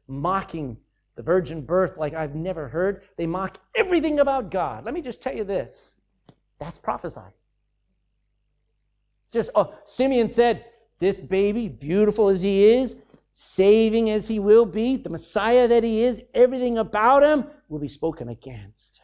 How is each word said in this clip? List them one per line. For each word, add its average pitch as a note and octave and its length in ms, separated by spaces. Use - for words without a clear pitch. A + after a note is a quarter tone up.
mocking D3 720
the - 80
virgin D#3+ 400
birth F3 340
like D3+ 200
I've D#3 180
never D#3+ 340
heard. F#3 360
They E3+ 100
mock F3+ 320
everything D#4+ 440
about C4+ 300
God. C#3 340
Let A#3+ 120
me F4 60
just B3+ 200
tell C4 120
you A#3 100
this. F#3 500
That's D#3 220
prophesied. C3 520
Just, A3+ 220
oh, G3 200
Simeon B3 440
said, A#3+ 360
"This F#3+ 200
baby, G3+ 500
beautiful G3+ 600
as F#3+ 120
he G3 240
is, A#3+ 300
saving A3 760
as G#3+ 180
he A3 120
will G#3+ 260
be, A3 320
the - 120
Messiah A3 580
that A#3 160
he A3+ 200
is, B3 180
everything B3 440
about A3+ 440
him D4 280
will D3+ 100
be C#3+ 80
spoken C#3+ 400
against." A2+ 760